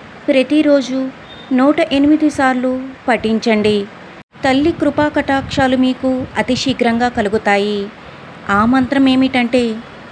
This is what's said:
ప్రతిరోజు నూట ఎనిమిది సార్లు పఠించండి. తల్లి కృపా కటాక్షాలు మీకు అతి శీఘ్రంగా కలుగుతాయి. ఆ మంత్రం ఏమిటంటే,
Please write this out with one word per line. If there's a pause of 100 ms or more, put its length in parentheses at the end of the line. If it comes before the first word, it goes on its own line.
(280)
ప్రతిరోజు (420)
నూట (120)
ఎనిమిది
సార్లు (360)
పఠించండి. (580)
తల్లి
కృపా
కటాక్షాలు
మీకు (100)
అతి
శీఘ్రంగా
కలుగుతాయి. (680)
ఆ
మంత్రం
ఏమిటంటే, (480)